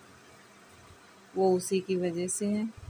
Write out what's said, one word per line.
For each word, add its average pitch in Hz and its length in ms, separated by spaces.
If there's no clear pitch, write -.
वो 185 200
उसी 185 240
की 185 160
वजह 175 320
से 202 180
है। 208 200